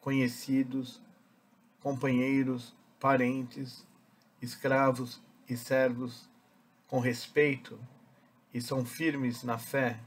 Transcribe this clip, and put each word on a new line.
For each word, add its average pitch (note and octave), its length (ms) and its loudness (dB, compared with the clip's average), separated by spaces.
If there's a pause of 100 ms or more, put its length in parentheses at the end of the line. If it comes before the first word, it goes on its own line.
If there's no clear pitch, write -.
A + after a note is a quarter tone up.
conhecidos, C3 960 0 (800)
companheiros, C3 960 0 (240)
parentes, C3 840 0 (560)
escravos C3 800 0 (260)
e B2 80 -4
servos B2+ 720 0 (600)
com C3 120 0
respeito B2 800 0 (720)
e B2 80 -4
são C3 240 -2
firmes C3+ 600 -2
na A#2+ 160 -2
fé A#2+ 460 -2